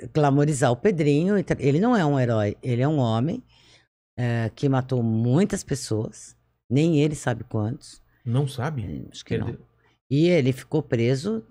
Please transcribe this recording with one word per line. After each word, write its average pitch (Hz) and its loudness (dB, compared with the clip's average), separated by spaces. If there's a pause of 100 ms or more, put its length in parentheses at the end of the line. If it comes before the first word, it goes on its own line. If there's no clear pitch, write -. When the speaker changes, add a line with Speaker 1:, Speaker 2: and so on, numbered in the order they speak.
(140)
Speaker 1:
glamorizar 143 2
o 123 0
Pedrinho, 165 2
e 185 2
tra-, - -2
ele 139 2
não 240 2
é 185 2
um 143 2
herói, 110 0
ele 123 -2
é 139 2
um 156 0
homem, 127 0 (760)
é, 117 -2
que - -2
matou 127 0
muitas 123 2
pessoas, - -6 (340)
nem 147 2
ele 151 2
sabe 117 -6
quantos. - -6 (220)
Speaker 2:
Não 127 0
sabe? 131 -6 (240)
Speaker 1:
É, - -20
acho - -20
que 113 -4
não. 107 -6
Speaker 2:
Ele 120 -8 (520)
Speaker 1:
E 151 2
ele 143 2
ficou - -4
preso 135 -2 (100)